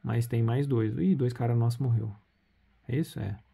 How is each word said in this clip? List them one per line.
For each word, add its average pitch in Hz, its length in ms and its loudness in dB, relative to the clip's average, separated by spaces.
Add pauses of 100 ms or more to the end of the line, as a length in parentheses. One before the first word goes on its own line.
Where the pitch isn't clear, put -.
Mas 117 240 0
tem 117 160 0
mais 123 240 0
dois. 113 300 0
Ih, 180 180 2
dois 123 180 0
caras 117 240 0
nossos 117 220 2
morreu. 113 360 0 (720)
É 117 80 -2
isso? 165 240 -4
É. 98 180 -4 (160)